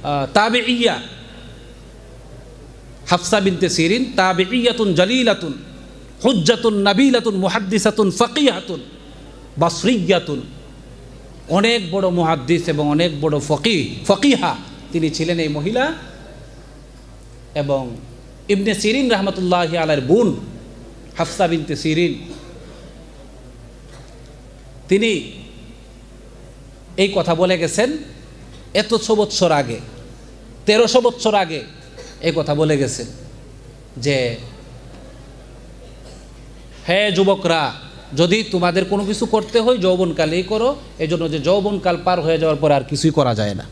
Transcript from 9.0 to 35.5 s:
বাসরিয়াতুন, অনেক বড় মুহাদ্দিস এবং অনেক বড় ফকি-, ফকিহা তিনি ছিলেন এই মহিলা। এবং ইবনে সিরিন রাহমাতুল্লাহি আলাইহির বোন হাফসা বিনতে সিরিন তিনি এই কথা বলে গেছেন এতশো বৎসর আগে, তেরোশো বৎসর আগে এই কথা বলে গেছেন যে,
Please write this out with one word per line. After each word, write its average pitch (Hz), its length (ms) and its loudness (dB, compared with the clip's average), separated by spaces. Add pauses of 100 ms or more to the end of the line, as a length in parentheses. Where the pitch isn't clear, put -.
বাসরিয়াতুন, 170 840 0 (1080)
অনেক 202 420 2
বড় 190 180 2
মুহাদ্দিস 165 580 2
এবং 147 200 0
অনেক 151 340 0
বড় 147 180 0
ফকি-, 151 680 -2
ফকিহা 190 480 2 (360)
তিনি 160 180 0
ছিলেন 165 300 -2
এই 160 80 0
মহিলা। 220 460 -2 (1600)
এবং 135 400 -2 (540)
ইবনে 202 240 2
সিরিন 233 380 2
রাহমাতুল্লাহি 180 680 0
আলাইহির 156 280 0
বোন 180 340 4 (800)
হাফসা 170 300 0
বিনতে 160 280 -2
সিরিন 156 560 -2 (2500)
তিনি 196 420 2 (1700)
এই 196 180 2
কথা 170 200 2
বলে 180 220 2
গেছেন 214 400 0 (760)
এতশো 214 420 0
বৎসর 196 360 2
আগে, 127 280 0 (840)
তেরোশো 226 360 6
বৎসর 233 340 0
আগে 160 260 0 (600)
এই 165 140 0
কথা 147 200 0
বলে 151 220 2
গেছেন 123 280 -2 (920)
যে, 127 380 0 (2500)